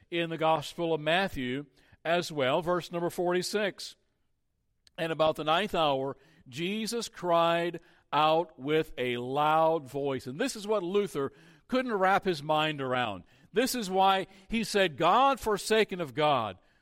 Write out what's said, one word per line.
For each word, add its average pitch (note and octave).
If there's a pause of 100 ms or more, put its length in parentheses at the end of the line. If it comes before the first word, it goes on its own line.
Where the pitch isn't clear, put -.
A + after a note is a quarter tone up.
(120)
in E3+
the E3
Gospel D#3+
of D#3
Matthew D3+ (400)
as E3+
well, C#3+
verse E3+
number F3
forty-six. F3+ (1040)
And E3
about D#3
the D#3
ninth F3
hour, C#3 (320)
Jesus G3+
cried E3+ (340)
out D#3
with D3+
a B2
loud D3+
voice. C#3
And C3+
this C4
is G3+
what G#3
Luther E3+ (340)
couldn't B3+
wrap F#3+
his E3+
mind D#3
around. B2 (280)
This A#3+
is G#3+
why F#3+ (200)
he A3+
said, F#3
"God A#3
forsaken G#3
of C3+
God." A#2+ (240)